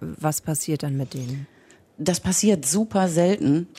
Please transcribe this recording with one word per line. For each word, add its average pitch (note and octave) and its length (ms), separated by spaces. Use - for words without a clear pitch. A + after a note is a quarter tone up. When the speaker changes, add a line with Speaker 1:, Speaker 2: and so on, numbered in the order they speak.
Speaker 1:
was D#3 400
passiert D#3 420
dann C#3 140
mit C3+ 180
denen? C3+ 320
Speaker 2:
Das E3+ 220
passiert F#3 460
super G3 420
selten, E3+ 600